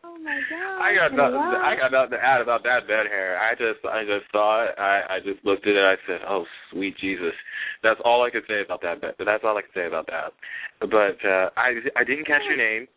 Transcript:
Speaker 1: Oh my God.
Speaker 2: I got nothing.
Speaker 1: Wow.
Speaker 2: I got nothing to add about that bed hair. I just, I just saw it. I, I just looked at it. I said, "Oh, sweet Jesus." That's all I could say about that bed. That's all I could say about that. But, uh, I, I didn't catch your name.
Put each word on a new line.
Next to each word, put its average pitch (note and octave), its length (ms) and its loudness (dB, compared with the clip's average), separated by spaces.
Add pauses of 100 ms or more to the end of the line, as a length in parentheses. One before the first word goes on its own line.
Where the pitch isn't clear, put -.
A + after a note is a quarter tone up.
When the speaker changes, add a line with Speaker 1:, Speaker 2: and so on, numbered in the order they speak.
Speaker 1:
Oh E4+ 140 -18
my D4+ 220 -8 (100)
God. F#4 320 -8
Speaker 2:
I F4+ 120 2
got C#4 220 4
nothing. B2+ 220 4
Speaker 1:
Wow. F#4 260 0
Speaker 2:
I D3+ 120 2
got C3 160 2
nothing B2 260 2
to - 60 -2
add C3 160 4
about A#2 240 0
that A#2+ 240 2
bed G#2+ 200 2
hair. F#2+ 300 -2
I A2 160 2
just, A#2 300 -2
I A2 180 -2
just G2+ 300 -4
saw G#2+ 320 4
it. G2+ 140 -4
I, G2 380 0
I - 80 -2
just G2 200 -8
looked G2 220 0
at G#2 100 4
it. G2 80 6
I F#2+ 100 6 (120)
said, F2 220 -6
"Oh, F#2+ 160 -2 (280)
sweet F#2 280 -6
Jesus." F2 320 -4 (500)
That's A2+ 220 2
all A#2+ 200 6
I A#2+ 60 0
could A2+ 180 -4
say G#2 160 -2
about - 180 -8
that E2+ 180 -6
bed. - 180 -8
That's G#2 260 -2
all A2 120 2
I G2+ 60 -4
could - 120 -16
say F2+ 120 -4
about E2 220 -6
that. D#2 240 -8 (480)
But, G2+ 360 4 (100)
uh, F#2+ 300 2
I, B2 160 2 (240)
I A#2+ 80 4
didn't D3 220 -4
catch D3 220 0
your D3 80 0
name. A2+ 300 -2 (100)